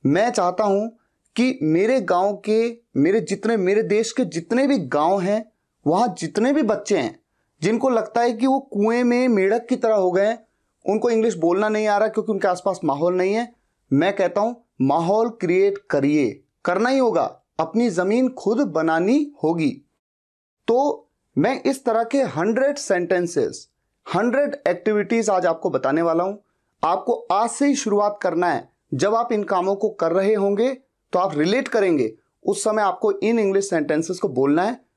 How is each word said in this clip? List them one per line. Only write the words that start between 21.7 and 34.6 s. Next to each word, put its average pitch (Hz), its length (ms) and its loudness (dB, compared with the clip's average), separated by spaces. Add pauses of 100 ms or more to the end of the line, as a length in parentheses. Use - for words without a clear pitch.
तरह 226 200 0
के 269 180 0
हंड्रेड 233 540 0
सेंटेंसेस, 175 920 -2 (460)
हंड्रेड 247 420 0 (120)
एक्टिविटीज 208 600 0
आज 185 160 0
आपको 165 240 -2
बताने 135 320 0
वाला 170 220 0
हूं। 202 120 -6 (480)
आपको 185 480 -2
आज 220 180 0
से 285 160 -2
ही 285 80 2
शुरुआत 208 480 -2
करना 175 280 0
है। 131 220 -6 (220)
जब 185 200 0
आप 233 180 0
इन 208 120 -2
कामों 190 320 -2
को 208 120 -2
कर 165 240 -2
रहे 196 220 2
होंगे 202 400 0 (380)
तो 180 60 0
आप 180 200 -2
रिलेट 202 300 0
करेंगे, 165 460 0 (300)
उस 208 200 -2
समय 214 180 2
आपको 196 300 0
इन 220 260 0
इंग्लिश 196 320 0
सेंटेंसेस 160 480 -2
को 202 100 -2
बोलना 139 340 2